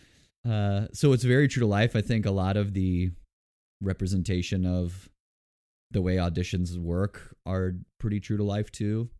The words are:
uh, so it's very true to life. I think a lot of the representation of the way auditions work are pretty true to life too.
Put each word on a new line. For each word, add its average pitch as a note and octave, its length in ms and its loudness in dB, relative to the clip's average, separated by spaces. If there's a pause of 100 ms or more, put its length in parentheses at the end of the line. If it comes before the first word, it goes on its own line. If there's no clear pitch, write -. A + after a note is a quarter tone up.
(480)
uh, G2+ 460 0
so C#3+ 200 4
it's B2 100 2
very C3 240 4
true B2+ 140 0
to A2+ 60 2
life. G#2 280 2
I G#2+ 60 2
think G#2+ 240 0
a G2+ 60 0
lot G2 260 0
of G2+ 160 -2
the F2+ 380 0 (720)
representation F#2 840 -2
of F2+ 440 -4 (800)
the G2+ 100 0
way F#2 160 2
auditions F2 600 0
work F2 580 -4 (100)
are F#2 300 -2 (240)
pretty G#2 200 -2
true G#2 180 -4
to G#2 60 0
life G#2 280 -2
too. A2 380 -4 (100)